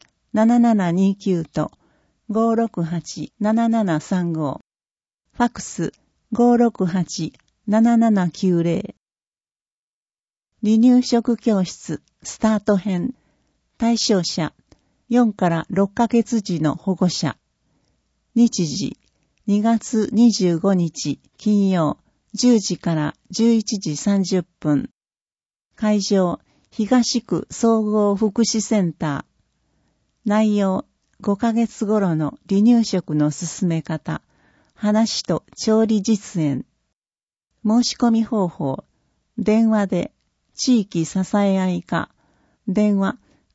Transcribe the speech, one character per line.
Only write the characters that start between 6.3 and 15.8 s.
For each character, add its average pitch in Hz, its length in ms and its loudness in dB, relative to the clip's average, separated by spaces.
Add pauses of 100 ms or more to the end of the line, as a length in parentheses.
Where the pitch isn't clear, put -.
五 240 240 4
六 226 280 0
八 170 460 -4 (360)
七 226 300 4
七 208 340 2
九 175 320 0
零。 170 320 -4 (1700)
離 220 160 2
乳 247 240 6
食 233 360 0
教 202 260 0
室 - 380 -8 (220)
ス - 140 -16
タ 220 200 2
ー - 20 -6
ト 208 160 0
編。 185 400 -4 (640)
対 226 200 0
象 190 260 0
者、 160 300 -6 (560)
四 233 240 2
か 180 160 0
ら 165 200 -2
六 196 220 0